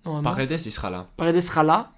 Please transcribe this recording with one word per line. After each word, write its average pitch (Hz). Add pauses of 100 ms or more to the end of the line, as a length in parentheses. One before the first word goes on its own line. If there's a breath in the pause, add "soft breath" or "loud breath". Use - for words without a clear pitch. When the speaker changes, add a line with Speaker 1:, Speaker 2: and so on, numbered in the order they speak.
Speaker 1:
normalement. 147
Speaker 2:
Paredes, 135
il 107
sera 95
là. 92
Speaker 1:
Paredes 170
sera 170
là. 175